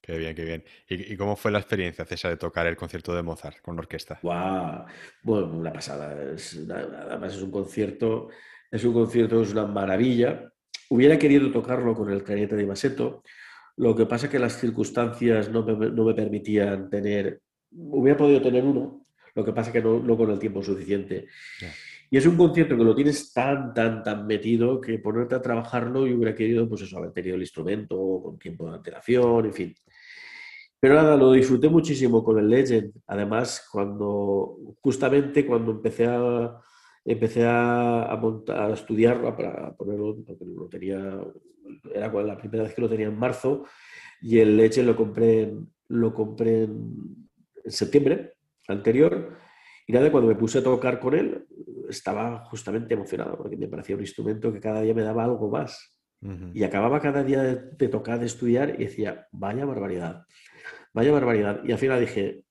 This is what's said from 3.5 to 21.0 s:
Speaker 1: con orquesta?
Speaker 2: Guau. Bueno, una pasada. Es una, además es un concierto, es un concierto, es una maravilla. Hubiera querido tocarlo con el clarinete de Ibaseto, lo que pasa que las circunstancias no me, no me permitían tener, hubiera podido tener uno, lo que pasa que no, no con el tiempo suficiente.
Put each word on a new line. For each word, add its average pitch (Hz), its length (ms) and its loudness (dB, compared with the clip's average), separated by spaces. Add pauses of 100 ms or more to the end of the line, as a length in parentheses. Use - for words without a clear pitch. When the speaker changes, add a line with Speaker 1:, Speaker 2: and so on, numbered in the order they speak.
Speaker 1:
con 85 160 -12
orquesta? 80 460 -14
Speaker 2:
Guau. 87 640 -6 (400)
Bueno, 101 240 0
una 82 240 -8
pasada. 73 600 -10
Es 82 220 -14
una, 85 240 -12
además - 560 -10
es 95 80 -10
un 95 80 -8
concierto, 104 800 -4 (420)
es 117 140 -4
un 120 100 4
concierto, 113 480 4
es 101 80 0
una 107 160 -2
maravilla. 101 840 0 (420)
Hubiera 143 280 8
querido 143 320 6
tocarlo 120 420 0
con 110 200 -2
el 98 100 -2
clarinete 104 320 -2
de 104 80 0
Ibaseto, - 600 -4 (540)
lo 113 180 4
que 113 100 4
pasa 120 240 -4
que 139 80 -2
las 120 220 0
circunstancias 113 880 0
no 113 140 -2
me, 110 260 0
no 113 140 0
me 110 100 4
permitían 101 760 -2
tener, 101 520 -4 (320)
hubiera 147 440 2
podido 143 240 6
tener 127 240 2
uno, 139 440 -2 (260)
lo 107 100 -2
que 110 80 -2
pasa 113 200 -4
que 117 100 2
no, 113 160 4
no 120 180 2
con 110 140 2
el 95 80 0
tiempo 98 240 -4
suficiente. 95 640 -4 (340)